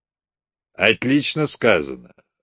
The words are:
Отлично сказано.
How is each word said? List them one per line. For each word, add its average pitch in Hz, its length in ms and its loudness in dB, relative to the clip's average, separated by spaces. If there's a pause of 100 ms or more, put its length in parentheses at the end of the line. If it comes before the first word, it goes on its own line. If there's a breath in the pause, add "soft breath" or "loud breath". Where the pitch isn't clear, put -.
(720)
Отлично 135 760 0
сказано. 69 680 -2 (280)